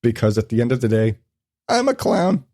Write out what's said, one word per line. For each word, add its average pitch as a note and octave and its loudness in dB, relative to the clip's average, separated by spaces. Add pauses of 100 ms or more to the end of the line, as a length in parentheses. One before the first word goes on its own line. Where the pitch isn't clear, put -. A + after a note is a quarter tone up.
Because A2 0
at A2 -2
the A2+ -2
end A#2+ 0
of B2+ -2
the A#2+ -2
day, A2 0 (500)
I'm B3 0
a C4+ 2
clown. F#3 0